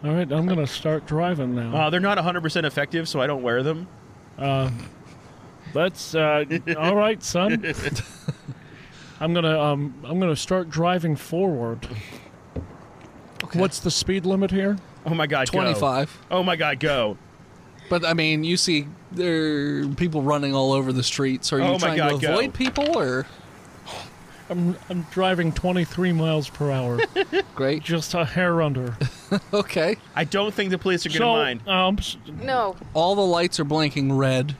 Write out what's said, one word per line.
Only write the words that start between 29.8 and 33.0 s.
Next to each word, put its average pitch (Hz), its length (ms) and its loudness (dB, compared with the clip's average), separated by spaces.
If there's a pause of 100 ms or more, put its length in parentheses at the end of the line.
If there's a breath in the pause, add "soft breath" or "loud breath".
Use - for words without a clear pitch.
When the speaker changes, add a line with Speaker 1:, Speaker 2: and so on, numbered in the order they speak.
Speaker 2:
I 165 100 0
don't 196 280 0
think 202 180 -2
the 185 60 0
police 180 300 0
are - 20 -4
gonna 156 100 -2
Speaker 1:
So, 151 60 4 (120)
Speaker 2:
mind. 123 300 0
Speaker 1:
um, 190 320 4
s- - 200 -4 (240)
Speaker 4:
No. 240 340 0 (160)
Speaker 3:
All 170 220 4